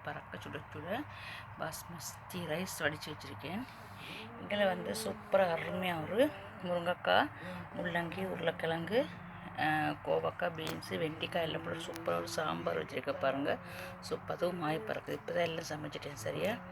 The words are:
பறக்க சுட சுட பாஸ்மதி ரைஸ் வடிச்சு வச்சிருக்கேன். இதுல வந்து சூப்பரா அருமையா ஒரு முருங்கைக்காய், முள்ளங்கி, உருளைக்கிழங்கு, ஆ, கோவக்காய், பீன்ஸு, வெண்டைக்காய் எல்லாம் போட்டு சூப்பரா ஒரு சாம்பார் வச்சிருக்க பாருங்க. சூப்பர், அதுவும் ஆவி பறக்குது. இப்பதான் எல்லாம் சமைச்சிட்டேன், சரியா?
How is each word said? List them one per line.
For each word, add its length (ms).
பறக்க 380
சுட 180
சுட 260
பாஸ்மதி 800
ரைஸ் 320
வடிச்சு 260
வச்சிருக்கேன். 500
இதுல 280
வந்து 320
சூப்பரா 420
அருமையா 480
ஒரு 260
முருங்கைக்காய், 680
முள்ளங்கி, 480
உருளைக்கிழங்கு, 680
ஆ, 20
கோவக்காய், 500
பீன்ஸு, 460
வெண்டைக்காய் 460
எல்லாம் 180
போட்டு 220
சூப்பரா 340
ஒரு 160
சாம்பார் 440
வச்சிருக்க 320
பாருங்க. 340
சூப்பர், 280
அதுவும் 320
ஆவி 200
பறக்குது. 320
இப்பதான் 300
எல்லாம் 220
சமைச்சிட்டேன், 540
சரியா? 280